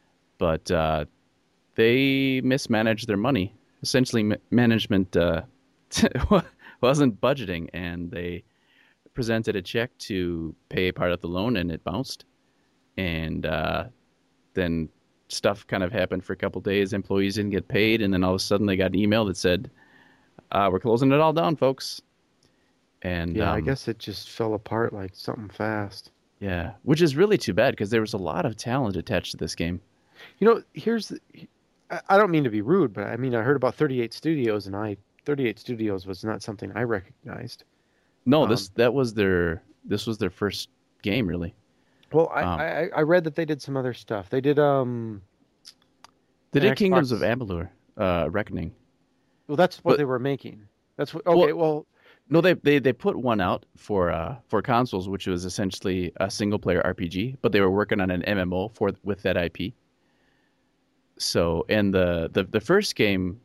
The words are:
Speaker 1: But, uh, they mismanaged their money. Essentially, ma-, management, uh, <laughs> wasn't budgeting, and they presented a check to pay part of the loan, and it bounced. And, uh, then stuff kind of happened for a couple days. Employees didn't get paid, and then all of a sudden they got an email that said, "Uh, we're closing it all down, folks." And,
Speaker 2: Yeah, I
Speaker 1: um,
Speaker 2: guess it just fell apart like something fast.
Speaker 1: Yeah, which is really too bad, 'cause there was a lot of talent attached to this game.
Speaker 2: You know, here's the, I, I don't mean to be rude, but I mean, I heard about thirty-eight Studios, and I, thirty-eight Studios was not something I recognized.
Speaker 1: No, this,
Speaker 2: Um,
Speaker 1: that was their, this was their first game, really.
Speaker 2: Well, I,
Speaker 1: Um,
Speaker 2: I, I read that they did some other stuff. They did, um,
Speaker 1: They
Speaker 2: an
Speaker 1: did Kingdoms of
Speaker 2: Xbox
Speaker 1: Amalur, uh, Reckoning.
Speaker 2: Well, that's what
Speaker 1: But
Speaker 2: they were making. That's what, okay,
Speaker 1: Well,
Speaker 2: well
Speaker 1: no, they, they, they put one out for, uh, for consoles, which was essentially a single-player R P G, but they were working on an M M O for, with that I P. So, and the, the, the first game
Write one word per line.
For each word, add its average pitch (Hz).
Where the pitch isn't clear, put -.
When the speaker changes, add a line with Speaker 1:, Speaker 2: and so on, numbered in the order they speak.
Speaker 1:
But, 82
uh, 80
they 135
mismanaged 113
their 107
money. 104
Essentially, 123
ma-, 107
management, 107
uh, 85
<laughs> -
wasn't 135
budgeting, 98
and 87
they 87
presented 113
a 98
check 117
to 87
pay 92
part 90
of 87
the -
loan, 95
and 87
it 82
bounced. -
And, 80
uh, 80
then 82
stuff -
kind 98
of 87
happened 92
for -
a -
couple 98
days. 98
Employees 98
didn't 104
get 95
paid, 110
and 98
then 90
all 92
of 92
a 98
sudden 104
they 95
got 92
an 95
email 107
that 92
said, 92
"Uh, 98
we're 92
closing 123
it 147
all 160
down, 165
folks." -
And, 85
Speaker 2:
Yeah, 85
I 80
Speaker 1:
um, 80
Speaker 2:
guess 135
it 113
just -
fell 110
apart 113
like 95
something -
fast. 107
Speaker 1:
Yeah, 90
which 156
is 151
really 196
too -
bad, 113
'cause 104
there 113
was 107
a 110
lot 95
of 113
talent 120
attached 85
to -
this -
game. 87
Speaker 2:
You 202
know, 226
here's 220
the, -
I, 175
I 196
don't 208
mean 156
to 127
be 104
rude, 135
but 104
I 113
mean, 123
I 113
heard 127
about 127
thirty-eight 131
Studios, 117
and 98
I, 104
thirty-eight 135
Studios 107
was 95
not 107
something 98
I 110
recognized. -
Speaker 1:
No, 139
this, 107
Speaker 2:
Um, 92
Speaker 1:
that 117
was 127
their, 90
this 104
was 113
their 104
first -
game, 120
really. 87
Speaker 2:
Well, 160
I, 143
Speaker 1:
Um, 151
Speaker 2:
I, 160
I 151
read 170
that 156
they 170
did 147
some 139
other 127
stuff. 104
They 131
did, 143
um, 123
Speaker 1:
They 143
Speaker 2:
an -
Speaker 1:
did 135
Kingdoms 185
of 104
Speaker 2:
Xbox 120
Speaker 1:
Amalur, 90
uh, 87
Reckoning. 90
Speaker 2:
Well, 147
that's 180
what 170
Speaker 1:
But -
Speaker 2:
they 147
were 127
making. 117
That's 143
what, 160
okay, 170
Speaker 1:
Well, 165
Speaker 2:
well 156
Speaker 1:
no, 160
they, 180
they, 143
they 127
put 196
one 117
out 95
for, 90
uh, 82
for 104
consoles, 117
which 98
was 92
essentially 92
a 98
single-player 104
R 92
P 87
G, 104
but 110
they 101
were 95
working 101
on 92
an 90
M 104
M 90
O 92
for, 101
with 98
that 92
I 87
P. 90
So, 85
and 101
the, 87
the, 101
the 101
first 196
game 98